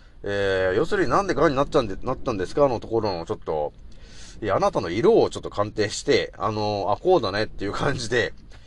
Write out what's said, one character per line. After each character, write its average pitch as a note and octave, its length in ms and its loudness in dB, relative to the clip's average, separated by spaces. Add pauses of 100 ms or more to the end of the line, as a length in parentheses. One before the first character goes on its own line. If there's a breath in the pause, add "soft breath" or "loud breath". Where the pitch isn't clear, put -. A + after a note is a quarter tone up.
(240 soft breath)
え G2 500 2
ー、 - 20 2
要 C3+ 100 2
す G#3+ 100 0
る F#3+ 80 4
に C3+ 80 0
「な E3+ 100 4
ん G3 60 -2
で E3+ 60 0
が C#3+ 140 4
ん D3+ 40 4
に B2+ 60 -2
な C#3+ 80 4
っ - 40 -8
ち - 60 0
ゃ D3+ 40 6
う B2+ 40 2
ん A2+ 40 -4
で、 F#2+ 140 -6
な A#2 120 -2
っ C3 40 -8
た - 140 -4
ん G#2+ 60 -2
で F#2 80 -2
す - 100 -6
か？」 C#3+ 140 6
の A2+ 100 -2
と G2+ 80 -14
こ A2 140 0
ろ G2+ 160 -2
の E2 80 -6
ち - 60 -4
ょ - 40 0
っ - 40 -12
と、 D2+ 340 -4 (680 loud breath)
い A2+ 40 -4
や、 G2 100 2
あ B2+ 40 2
な G3 120 2
た D3 100 -2
の F2+ 80 -2
色 D#3 320 4
を G2 80 4
ち - 80 -8
ょ - 20 -8
っ - 40 -14
と D#2+ 60 -8
鑑 G#2 220 -2
定 G#2+ 180 -2
し - 140 -10
て、 A2 340 0
あ G#2 140 -2
の G#2 360 -2
ー、 G2+ 60 2
あ、 G2+ 40 -2
こ C3 200 4
う C#3 40 2
だ G2 100 -2
ね G#2+ 120 0
っ G#2+ 40 -4
て - 180 -8
い - 20 -2
う G2+ 40 -4
感 C3+ 260 -2
じ A#2 120 -8
で、 G#2+ 240 0 (340 soft breath)